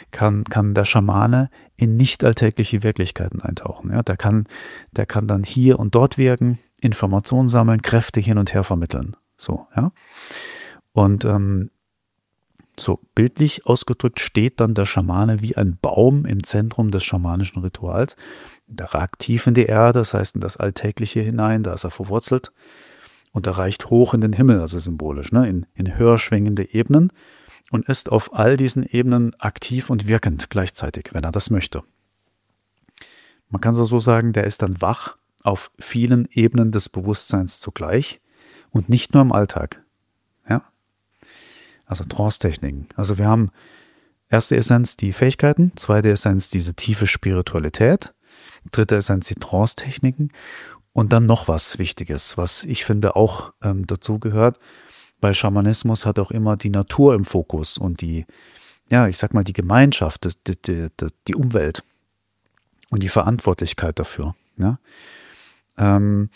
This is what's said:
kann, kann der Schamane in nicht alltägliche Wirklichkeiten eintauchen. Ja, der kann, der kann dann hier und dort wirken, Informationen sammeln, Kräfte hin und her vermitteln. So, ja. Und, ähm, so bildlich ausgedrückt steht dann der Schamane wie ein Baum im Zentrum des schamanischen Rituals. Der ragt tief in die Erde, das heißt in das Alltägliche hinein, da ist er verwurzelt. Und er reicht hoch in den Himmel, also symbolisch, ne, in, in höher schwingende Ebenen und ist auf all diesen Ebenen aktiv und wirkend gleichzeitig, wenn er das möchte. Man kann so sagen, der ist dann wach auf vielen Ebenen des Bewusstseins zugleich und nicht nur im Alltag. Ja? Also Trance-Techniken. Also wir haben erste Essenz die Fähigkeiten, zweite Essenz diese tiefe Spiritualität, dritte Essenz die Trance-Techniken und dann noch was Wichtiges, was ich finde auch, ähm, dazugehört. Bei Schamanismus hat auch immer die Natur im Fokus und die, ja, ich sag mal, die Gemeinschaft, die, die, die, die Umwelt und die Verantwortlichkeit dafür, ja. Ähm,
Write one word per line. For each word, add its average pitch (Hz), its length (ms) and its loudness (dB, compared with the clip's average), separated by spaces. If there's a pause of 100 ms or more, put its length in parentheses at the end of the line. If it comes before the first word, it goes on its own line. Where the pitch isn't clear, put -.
(120)
kann, 104 340 0
kann 104 280 0
der 104 120 2
Schamane 110 640 2 (260)
in 113 200 2
nicht 131 280 2
alltägliche 113 600 2
Wirklichkeiten - 580 -4
eintauchen. - 500 -8
Ja, 113 100 0
der 92 160 -2
kann, 107 300 2 (440)
der 107 140 -2
kann 107 220 -2
dann 101 160 0
hier 127 360 4
und 107 160 -2
dort 127 220 4
wirken, 123 420 2 (200)
Informationen 110 680 0
sammeln, 113 340 4
Kräfte - 380 0
hin 107 180 2
und 101 160 0
her 98 100 2
vermitteln. 82 520 -4 (200)
So, - 400 -10
ja. 156 160 0 (1000)
Und, 101 320 4
ähm, 98 440 0 (1120)
so 92 200 -4 (160)
bildlich 127 500 0
ausgedrückt - 540 0
steht - 400 -2
dann 113 160 2
der 101 100 0
Schamane 98 560 0
wie 110 160 -4
ein 90 240 0
Baum 139 440 4
im 101 180 -2
Zentrum 107 480 -2
des 98 120 -2
schamanischen 90 600 -4
Rituals. 92 520 -4 (520)
Der - 260 -10
ragt 85 260 -6
tief - 280 0
in 120 80 4
die 120 100 6
Erde, 113 340 4
das 113 140 0
heißt 101 220 -4
in 95 60 -4
das 95 160 -8
Alltägliche 107 640 -4
hinein, 110 420 0
da 98 100 -4
ist - 100 -6
er 90 60 -6
verwurzelt. 107 640 -4 (800)
Und 95 160 -4
er 92 100 -4
reicht 95 320 -4
hoch 120 240 4
in 120 80 2
den 107 120 0
Himmel, 110 280 4
also 82 160 -6
symbolisch, 78 540 -8
ne, 120 180 2
in, 90 240 -4
in 92 240 -4
höher 117 220 4
schwingende 104 520 -2
Ebenen 147 400 4 (580)
und - 180 -4
ist - 240 -2
auf - 220 0
all 120 240 4
diesen 131 260 0
Ebenen 120 560 0
aktiv - 500 -6
und 107 180 -2
wirkend 107 420 -2
gleichzeitig, - 640 -6
wenn - 100 -6
er 82 80 -4
das - 180 -2
möchte. - 340 -2 (1700)
Man 98 120 -6
kann 117 140 2
so 117 240 2
sagen, 117 340 2
der 104 120 0
ist 104 160 -4
dann 92 200 -2
wach - 360 -4 (260)
auf - 360 -2
vielen 120 520 0
Ebenen 113 400 4
des 107 180 -2
Bewusstseins 95 720 -4
zugleich 92 600 -4 (520)
und 95 180 -2
nicht 120 240 2
nur 143 80 8
im 131 100 4
Alltag. 98 500 -4 (680)
Ja? 117 140 -2 (1200)
Also 87 180 -8
Trance-Techniken. 76 920 -4
Also 101 220 -2
wir 104 100 2
haben 110 240 2 (800)
erste - 280 2
Essenz 120 400 2
die 98 160 -4
Fähigkeiten, 147 600 2
zweite 107 340 2
Essenz 101 400 0
diese 87 240 -4
tiefe 104 340 -2
Spiritualität, 92 1080 0 (580)
dritte 107 260 2
Essenz 98 300 -2
die 95 80 -6
Trance-Techniken 131 920 -2 (600)
und 110 220 2
dann 117 120 6
noch 113 220 2
was - 320 0
Wichtiges, 82 580 -6
was - 280 0
ich 143 180 -6
finde 104 320 0
auch, - 460 2
ähm, 95 260 -2
dazugehört. 107 720 0 (600)
Bei 101 140 2
Schamanismus 104 720 2
hat 107 140 0
auch 98 120 -4
immer 110 260 0
die 104 120 -4
Natur 117 460 4
im 101 100 0
Fokus - 520 -4
und 90 240 -4
die, 82 240 -6 (640)
ja, 120 160 4
ich 92 100 -2
sag - 160 -2
mal, 104 100 2
die 95 100 -4
Gemeinschaft, 104 720 2
die, - 360 -6
die, 82 280 -4
die, - 180 -8 (200)
die 98 80 -4
Umwelt 113 480 -2 (1080)
und 107 120 -2
die 95 80 -2
Verantwortlichkeit 92 920 -2
dafür, 82 360 -6 (220)
ja. 101 220 0 (960)
Ähm, 104 580 2